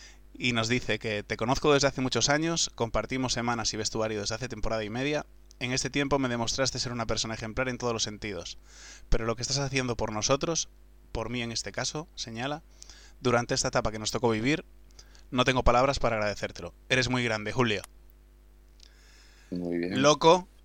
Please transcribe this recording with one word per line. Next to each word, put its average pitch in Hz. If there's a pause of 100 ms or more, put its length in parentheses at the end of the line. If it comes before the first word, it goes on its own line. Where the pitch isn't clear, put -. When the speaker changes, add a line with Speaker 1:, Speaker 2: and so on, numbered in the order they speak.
(340)
Speaker 1:
y 123
nos 113
dice 117
que 104
te 110
conozco 135
desde 139
hace 131
muchos 120
años, 160
compartimos 120
semanas 117
y -
vestuario 110
desde 110
hace 123
temporada 110
y 101
media. 139 (320)
En 123
este 131
tiempo 143
me 131
demostraste 120
ser 123
una 117
persona 113
ejemplar 113
en 123
todos 120
los 107
sentidos, 104 (500)
pero 117
lo 113
que 120
estás -
haciendo 131
por 110
nosotros, 139 (440)
por 110
mí 120
en 117
este 107
caso, 151
señala, 127 (580)
durante 120
esta 131
etapa 117
que 110
nos 107
tocó 117
vivir, 127 (640)
no 127
tengo 127
palabras 127
para 117
agradecértelo. 101 (160)
Eres 127
muy 123
grande, 107
Julio. 110 (1700)
Speaker 2:
Muy 87
bien. 92
Speaker 1:
Loco, 160 (160)